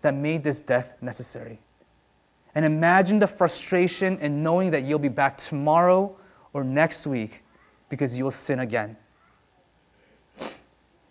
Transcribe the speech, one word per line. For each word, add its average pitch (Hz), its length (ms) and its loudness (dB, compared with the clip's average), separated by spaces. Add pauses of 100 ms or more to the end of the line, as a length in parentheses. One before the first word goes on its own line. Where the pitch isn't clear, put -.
that 143 140 0
made 151 280 -2
this 147 180 -2
death 123 400 -2
necessary. 117 580 -12 (960)
And 156 100 2
imagine 175 540 4
the 202 80 6
frustration 185 920 0
in 147 220 -2
knowing 175 300 0
that 139 120 0
you'll 147 160 0
be 143 100 0
back 135 280 0
tomorrow 175 800 2 (380)
or 143 100 -4
next 143 420 0
week 120 380 -6 (460)
because 127 280 -2
you 131 60 -2
will 135 80 -2
sin 135 280 -4
again." 113 360 -4 (2250)